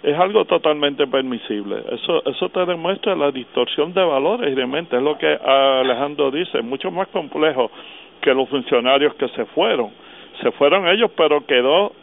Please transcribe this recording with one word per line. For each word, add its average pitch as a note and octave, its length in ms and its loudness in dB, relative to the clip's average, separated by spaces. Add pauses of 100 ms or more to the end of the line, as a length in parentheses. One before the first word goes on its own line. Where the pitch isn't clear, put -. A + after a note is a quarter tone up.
es D3 120 0
algo F#3+ 280 2
totalmente D3 640 0
permisible. A2 800 -4
Eso, D3+ 340 -4
eso C#3 260 -4
te F#3 140 -2
demuestra F3+ 520 -4
la C#3+ 160 0
distorsión C3 600 -4
de F#3 120 2
valores D#3+ 480 0
y - 20 -4
de C3 120 -2
mente. C#3+ 300 -4
Es B2 60 0
lo D3+ 160 -2
que E3 80 -2
Alejandro C3+ 1040 2
dice, D3 320 -4
mucho C3+ 300 -6
más F#3 160 -6
complejo C#3+ 640 -2 (480)
que C#3 120 2
los C3 160 0
funcionarios C3+ 680 2
que B2+ 140 -2
se A#2 160 -6
fueron. D#3 440 -2 (500)
Se A#2+ 120 0
fueron F3 340 4
ellos, G#3 300 4
pero D3+ 280 2
quedó D3 480 2 (100)